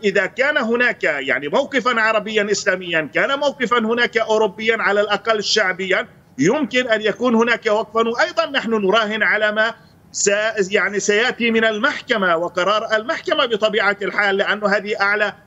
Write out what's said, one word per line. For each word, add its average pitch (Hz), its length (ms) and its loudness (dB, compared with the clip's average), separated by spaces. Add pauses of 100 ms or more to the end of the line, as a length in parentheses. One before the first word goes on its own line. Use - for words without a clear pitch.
إذا 190 220 2
كان 277 300 0
هناك، 233 480 0
يعني، 139 440 -2
موقفا 240 520 0
عربيا 214 500 0
إسلاميا، 180 640 -2
كان 247 240 0
موقفا 262 400 0
هناك 226 400 0
أوروبيا 220 580 0
على 202 240 0
الأقل 208 420 0
شعبيا، 190 640 -2 (300)
يمكن 254 500 0
أن 220 120 2
يكون 220 340 0
هناك 226 320 2
وقفا. 220 420 0
وأيضًا 320 420 0
نحن 233 200 -4
نراهن 214 520 2
على 214 300 0
ما 220 220 0 (380)
س-، 208 580 0
يعني، 196 300 0
سيأتي 233 500 0
من 226 140 2
المحكمة 214 720 0
وقرار 202 600 0
المحكمة 302 500 -2
بطبيعة 208 560 0
الحال، 196 340 0
لأن 196 280 0
هذه 202 360 0
أعلى 202 340 0 (120)